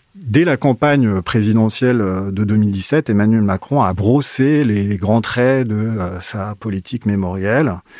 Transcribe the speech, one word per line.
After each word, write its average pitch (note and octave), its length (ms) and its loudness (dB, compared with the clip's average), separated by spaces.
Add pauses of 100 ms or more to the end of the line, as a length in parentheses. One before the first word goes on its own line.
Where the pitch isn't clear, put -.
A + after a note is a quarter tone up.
(140)
dès D3+ 300 0
la D3 120 2
campagne B2+ 640 2
présidentielle A2 800 2
de G2 460 -2
deux G#2 120 0
mille G#2 160 2
dix-sept, A#2 380 -2
Emmanuel G#2+ 320 2
Macron G2+ 400 0
a F#2+ 100 0
brossé C3+ 720 0
les, G#2 180 0
les G2+ 140 -2
grands G#2 240 0
traits B2 480 0
de, G#2+ 60 -2
euh, G#2+ 460 -4
sa G#2 380 -8
politique G#2 460 -8
mémorielle. G2+ 680 0 (240)